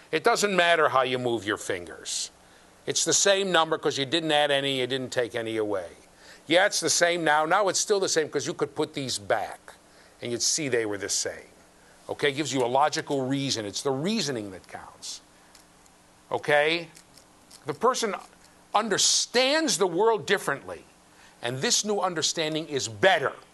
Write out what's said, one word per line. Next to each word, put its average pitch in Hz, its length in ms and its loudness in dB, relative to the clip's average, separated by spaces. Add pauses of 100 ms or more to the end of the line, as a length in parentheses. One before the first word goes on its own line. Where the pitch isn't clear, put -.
(100)
"It 156 140 -2
doesn't 202 320 2
matter 170 320 6
how 131 140 4
you 127 160 0
move 117 260 -2
your 104 140 0
fingers. - 720 -8 (560)
It's - 180 -2
the 160 80 2
same 196 400 2
number 160 260 2
'cause 151 200 -2
you 139 80 -2
didn't 160 260 -2
add 147 180 4
any, 139 300 0
you 123 80 0
didn't 127 220 -4
take 120 260 -2
any 113 220 -4
away. 104 320 -4 (560)
Yeah, 180 200 6
it's - 140 -2
the 160 100 0
same 175 320 2
now. 156 220 4
Now 190 240 2
it's 170 100 0
still 202 220 0
the 180 80 0
same 156 200 0
'cause 135 180 -4
you 160 80 -6
could 143 200 -4
put 151 200 -2
these 131 240 -4
back, 101 560 -4 (460)
and 120 120 -6
you'd 113 100 -4
see 156 260 -2
they 117 180 2
were 104 120 -4
the 98 100 -6
same." - 420 -6 (580)
Okay, 143 240 -2
gives 135 200 -4
you 131 120 2
a - 20 2
logical 143 580 0
reason. 131 400 -2
It's 101 180 -8
the 139 100 0
reasoning 143 580 -4
that 90 160 -16
counts. - 540 -16 (1120)
Okay? 151 560 0 (760)
The 139 100 -6
person 233 420 0 (580)
understands 233 1040 2
the 190 80 2
world 185 400 2
differently, 131 580 -2 (560)
and 127 200 -4
this 233 240 2
new 208 160 -2
understanding 160 680 -2
is 147 220 -4
better. 139 440 4 (220)